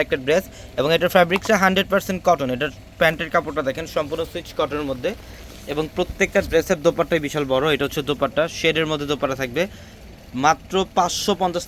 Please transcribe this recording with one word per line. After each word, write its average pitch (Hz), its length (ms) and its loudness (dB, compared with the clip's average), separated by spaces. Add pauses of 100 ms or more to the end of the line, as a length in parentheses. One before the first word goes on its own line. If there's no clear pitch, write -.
একটা 160 120 -2
ড্রেস। 147 280 2 (320)
এবং 135 200 2
এটার 165 200 2
ফ্যাব্রিক্সটা 190 460 4
হান্ড্রেড 190 300 4
পার্সেন্ট 190 320 0
কটন। 160 260 4
এটার 127 220 -2 (260)
প্যান্টের 160 360 2
কাপড়টা 156 340 0
দেখেন, 156 180 -4 (100)
সম্পূর্ণ 160 340 -2
সুইচ 170 180 -8 (100)
কটনের 147 320 -2
মধ্যে। 131 200 -4 (640)
এবং 147 120 -2 (100)
প্রত্যেকটা 185 460 0 (100)
ড্রেসের 165 320 2
দোপাট্টাই 165 440 2
বিশাল 147 260 -2
বড়। 131 120 2 (100)
এটা 135 120 0
হচ্ছে 143 160 -4
দোপাট্টা, 139 400 0 (160)
শেডের 160 320 2
মধ্যে 147 160 -4
দোপাট্টা 139 360 -2
থাকবে। 131 200 -2 (840)
মাত্র 156 300 2 (200)
পাঁচশো 185 460 2
পঞ্চাশ 175 280 -2